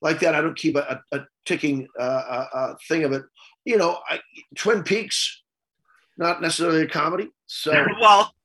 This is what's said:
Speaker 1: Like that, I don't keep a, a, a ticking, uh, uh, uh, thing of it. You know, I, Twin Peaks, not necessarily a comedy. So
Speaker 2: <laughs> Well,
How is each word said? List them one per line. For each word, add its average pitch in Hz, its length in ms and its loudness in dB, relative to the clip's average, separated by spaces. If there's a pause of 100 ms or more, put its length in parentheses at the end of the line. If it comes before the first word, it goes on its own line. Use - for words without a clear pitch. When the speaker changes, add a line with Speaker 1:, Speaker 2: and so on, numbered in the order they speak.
Speaker 1:
Like 160 180 0
that, 160 160 2
I 151 40 0
don't 160 160 -2
keep 151 200 -2
a, 131 240 -4 (120)
a, 143 60 -2
a 143 80 -16 (200)
ticking, 143 420 -2 (100)
uh, 120 40 -2
uh, 127 520 -4
uh, 131 200 -4 (120)
thing 165 160 -2
of 139 100 0
it. 135 100 -4 (420)
You 226 120 2
know, 175 220 2 (100)
I, - 120 -4 (360)
Twin 202 280 0
Peaks, - 580 -4 (760)
not 170 240 -2
necessarily 165 420 0
a 151 40 -2
comedy. 165 440 -4 (160)
So - 260 -6 (200)
Speaker 2:
<laughs> 220 80 -8
Well, 208 320 8 (120)